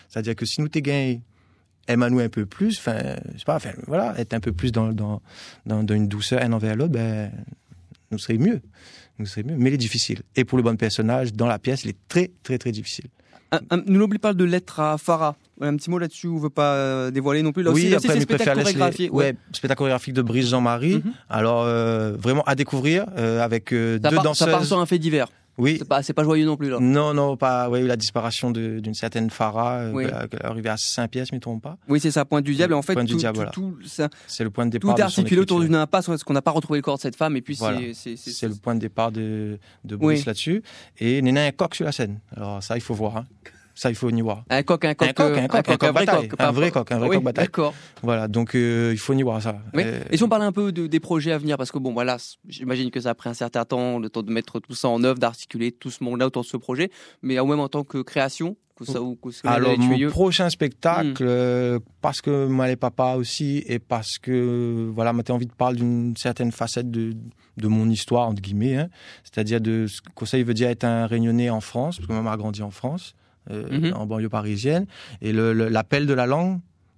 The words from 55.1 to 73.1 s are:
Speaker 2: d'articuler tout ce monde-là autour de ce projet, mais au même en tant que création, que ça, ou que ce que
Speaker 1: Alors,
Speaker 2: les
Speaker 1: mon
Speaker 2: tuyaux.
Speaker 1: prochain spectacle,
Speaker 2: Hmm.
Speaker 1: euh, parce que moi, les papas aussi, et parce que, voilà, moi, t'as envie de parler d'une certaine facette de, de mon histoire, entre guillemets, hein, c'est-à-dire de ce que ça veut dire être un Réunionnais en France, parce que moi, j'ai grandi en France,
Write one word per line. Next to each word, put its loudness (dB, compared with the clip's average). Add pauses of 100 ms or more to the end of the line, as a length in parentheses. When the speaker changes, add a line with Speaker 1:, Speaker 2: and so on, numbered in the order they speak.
Speaker 2:
d'articuler -4
tout -12
ce -10
monde-là 0
autour -4
de -16
ce -10
projet, -4 (340)
mais 0
au 2
même 2
en -2
tant -4
que -6
création, -4 (200)
que -16
ça, -4
ou -6
que -12
ce -18
que -2
Speaker 1:
Alors, 4
Speaker 2:
les 2
Speaker 1:
mon 6
Speaker 2:
tuyaux. 4
Speaker 1:
prochain 2
spectacle, 0
Speaker 2:
Hmm. 4
Speaker 1:
euh, 2 (220)
parce -2
que 0
moi, 2
les 0
papas 0
aussi, -2
et -2
parce -4
que, 0
voilà, 2
moi, 0
t'as 0
envie 0
de -12
parler 0
d'une 0
certaine -2
facette -4
de, -2 (420)
de -2
mon 4
histoire, 2
entre -2
guillemets, 0
hein, -2 (360)
c'est-à-dire -2
de 0
ce -12 (140)
que -8
ça 0
veut 2
dire 2
être -2
un 2
Réunionnais 2
en -2
France, -6
parce -10
que -4
moi, -2
j'ai -4
grandi -6
en -10
France, -8 (340)